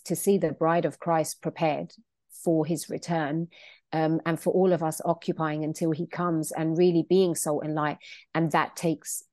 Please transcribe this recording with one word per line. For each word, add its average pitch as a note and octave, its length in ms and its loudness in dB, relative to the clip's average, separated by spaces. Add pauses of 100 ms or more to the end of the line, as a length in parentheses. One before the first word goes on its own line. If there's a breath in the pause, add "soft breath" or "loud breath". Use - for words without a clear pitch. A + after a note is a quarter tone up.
to E3+ 120 -2
see G3 220 2
the D#3+ 140 0
bride E3 340 2
of C#3+ 120 -6
Christ D#3+ 440 -2
prepared D#3 500 -2 (500)
for D#3+ 220 2
his D#3 240 -2
return, D#3+ 600 -4 (440 loud breath)
um, D#3+ 320 2
and E3 160 -2
for F3+ 120 0
all F#3 200 4
of E3 100 2
us D#3+ 220 -2
occupying D#3+ 600 -2
until D#3+ 260 -2
he E3 160 -2
comes E3 460 -2
and D#3+ 240 -2
really E3+ 320 4
being F3+ 260 4
salt D3+ 300 -2
and D3+ 100 -4
light. D3+ 240 -2 (360 loud breath)
And D#3+ 180 2
that - 240 2
takes - 460 -4 (100)